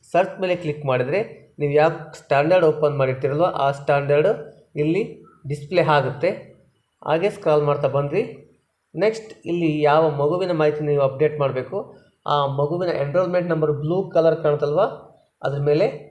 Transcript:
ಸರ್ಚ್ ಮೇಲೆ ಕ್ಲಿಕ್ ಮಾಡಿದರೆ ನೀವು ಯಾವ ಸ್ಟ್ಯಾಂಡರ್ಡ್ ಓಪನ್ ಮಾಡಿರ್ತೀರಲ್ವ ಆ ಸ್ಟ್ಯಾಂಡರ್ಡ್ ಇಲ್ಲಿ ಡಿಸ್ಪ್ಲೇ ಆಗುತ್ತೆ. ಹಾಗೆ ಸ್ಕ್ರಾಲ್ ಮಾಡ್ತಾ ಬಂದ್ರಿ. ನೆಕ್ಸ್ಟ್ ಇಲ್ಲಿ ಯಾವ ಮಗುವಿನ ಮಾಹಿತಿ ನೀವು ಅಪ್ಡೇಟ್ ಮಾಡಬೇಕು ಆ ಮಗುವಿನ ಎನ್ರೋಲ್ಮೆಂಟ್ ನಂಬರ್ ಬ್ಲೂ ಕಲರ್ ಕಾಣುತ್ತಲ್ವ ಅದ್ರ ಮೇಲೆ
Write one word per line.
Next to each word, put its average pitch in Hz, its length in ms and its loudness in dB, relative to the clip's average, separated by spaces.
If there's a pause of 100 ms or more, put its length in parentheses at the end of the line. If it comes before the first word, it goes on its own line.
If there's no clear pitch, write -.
(120)
ಸರ್ಚ್ 185 300 0
ಮೇಲೆ 180 220 0
ಕ್ಲಿಕ್ 147 260 -6
ಮಾಡಿದರೆ 127 300 0 (400)
ನೀವು 143 180 -2
ಯಾವ 156 140 4 (280)
ಸ್ಟ್ಯಾಂಡರ್ಡ್ 160 500 2
ಓಪನ್ 151 300 0
ಮಾಡಿರ್ತೀರಲ್ವ 135 480 0 (180)
ಆ - 20 4 (120)
ಸ್ಟ್ಯಾಂಡರ್ಡ್ 143 500 2 (520)
ಇಲ್ಲಿ 165 200 0 (480)
ಡಿಸ್ಪ್ಲೇ 170 340 0 (140)
ಆಗುತ್ತೆ. 135 320 0 (800)
ಹಾಗೆ 170 280 2
ಸ್ಕ್ರಾಲ್ 151 340 2
ಮಾಡ್ತಾ 143 280 0
ಬಂದ್ರಿ. 143 260 0 (800)
ನೆಕ್ಸ್ಟ್ - 280 -2 (200)
ಇಲ್ಲಿ 170 180 0 (200)
ಯಾವ 156 200 4 (120)
ಮಗುವಿನ 180 400 0
ಮಾಹಿತಿ 151 280 0
ನೀವು 143 180 2
ಅಪ್ಡೇಟ್ 151 360 0
ಮಾಡಬೇಕು 131 360 -4 (540)
ಆ 147 40 2 (220)
ಮಗುವಿನ 170 340 -2 (100)
ಎನ್ರೋಲ್ಮೆಂಟ್ 175 500 0
ನಂಬರ್ 151 200 0 (100)
ಬ್ಲೂ 175 160 -2 (160)
ಕಲರ್ 160 280 4
ಕಾಣುತ್ತಲ್ವ 147 380 0 (640)
ಅದ್ರ 143 240 -4
ಮೇಲೆ 165 180 4 (240)